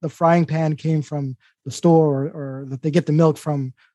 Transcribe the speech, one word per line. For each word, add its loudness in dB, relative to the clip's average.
the -6
frying 2
pan -2
came -2
from -8
the -10
store, 2
or, -10
or -12
that -10
they -4
get 0
the -2
milk 4
from, -6